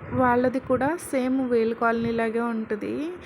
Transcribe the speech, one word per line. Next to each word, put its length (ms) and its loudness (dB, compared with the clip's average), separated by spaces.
వాళ్ళది 480 2
కూడా 420 0
సేమ్ 460 0
వేలు 260 2
కాలనీలాగే 760 0
ఉంటుంది. 460 -4